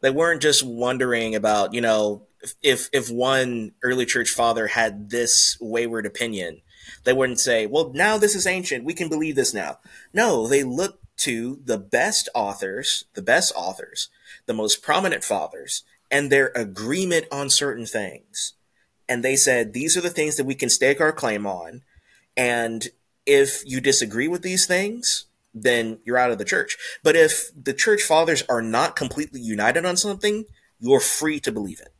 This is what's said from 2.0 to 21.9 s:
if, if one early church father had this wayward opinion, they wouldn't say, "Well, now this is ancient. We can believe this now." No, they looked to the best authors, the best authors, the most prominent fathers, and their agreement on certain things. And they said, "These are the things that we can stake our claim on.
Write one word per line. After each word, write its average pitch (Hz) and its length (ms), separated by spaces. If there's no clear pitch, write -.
if, - 300
if 123 180
one 123 640
early 127 240
church 117 240
father 113 380
had 104 420
this 117 520
wayward 113 440
opinion, 98 560
they 127 80
wouldn't 127 260
say, 113 260
"Well, 131 280
now 208 240
this 208 180
is 185 100
ancient. 180 380
We 160 100
can 165 160
believe 156 260
this 131 180
now." 82 260
No, 175 320
they 139 180
looked 143 400
to 127 440
the 120 140
best 123 580
authors, 101 800
the 101 80
best 131 340
authors, - 540
the 120 80
most 107 300
prominent 175 400
fathers, 76 600
and 143 180
their 139 180
agreement 131 840
on 139 180
certain 120 360
things. - 680
And 120 160
they 131 140
said, 120 340
"These 151 240
are 180 60
the 175 80
things 151 260
that 135 100
we 135 100
can 127 140
stake 135 300
our 156 140
claim 104 340
on. 85 360